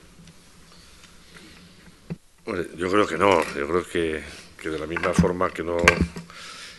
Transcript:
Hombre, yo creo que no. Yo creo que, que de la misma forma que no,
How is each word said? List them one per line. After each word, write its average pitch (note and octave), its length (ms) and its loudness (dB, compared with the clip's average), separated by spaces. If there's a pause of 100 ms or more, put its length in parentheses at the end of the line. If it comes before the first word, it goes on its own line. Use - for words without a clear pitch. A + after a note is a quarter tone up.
(2500)
Hombre, F#2 320 -4
yo F2 160 -2
creo G2+ 160 4
que D#2+ 100 -4
no. F#2 240 6 (140)
Yo C#2+ 100 -2
creo E2+ 220 0
que, D#2+ 340 -2 (380)
que E2 80 -8
de D#2 100 -6
la D#2 80 -8
misma E2+ 260 -2
forma F2+ 400 2
que E2+ 100 -10
no, E2+ 140 -4 (1040)